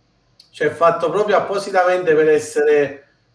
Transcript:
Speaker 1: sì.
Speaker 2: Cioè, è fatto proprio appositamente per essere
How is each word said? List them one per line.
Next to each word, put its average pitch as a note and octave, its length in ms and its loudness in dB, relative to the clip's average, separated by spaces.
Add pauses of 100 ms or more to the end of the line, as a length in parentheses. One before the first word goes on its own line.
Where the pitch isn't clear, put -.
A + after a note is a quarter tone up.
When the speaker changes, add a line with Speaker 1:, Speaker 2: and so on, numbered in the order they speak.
(380)
Speaker 1:
sì. - 120 -20
Speaker 2:
Cioè, - 180 -4
è - 20 -4
fatto E3 400 0
proprio G3+ 260 0
appositamente F3+ 760 0
per D#3 160 4
essere D3 760 0 (260)